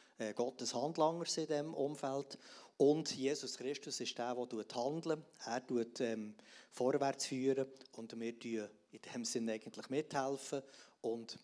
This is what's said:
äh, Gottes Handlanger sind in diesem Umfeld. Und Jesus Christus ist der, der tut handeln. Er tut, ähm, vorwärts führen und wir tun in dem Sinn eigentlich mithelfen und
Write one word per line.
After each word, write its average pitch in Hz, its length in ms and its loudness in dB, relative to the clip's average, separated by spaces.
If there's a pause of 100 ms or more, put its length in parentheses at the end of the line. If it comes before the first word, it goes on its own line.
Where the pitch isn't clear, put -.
(180)
äh, 107 160 -2
Gottes 123 400 0
Handlanger 160 520 4
sind 156 240 0
in 151 60 2
diesem 151 180 0
Umfeld. 139 640 -2 (400)
Und 151 380 6
Jesus 131 420 0
Christus 139 440 -4
ist - 160 -4
der, 120 180 0
der 123 140 -2
tut 110 260 -6
handeln. 156 480 0 (220)
Er 123 200 -2
tut, 120 360 0
ähm, 110 340 -2 (360)
vorwärts 139 560 2
führen 135 400 4 (260)
und 113 260 -8
wir 117 180 -2
tun 113 300 -2 (240)
in 113 80 -16 (140)
dem 120 100 -4
Sinn 113 260 0
eigentlich 110 400 -6
mithelfen 139 720 0 (400)
und 113 420 -4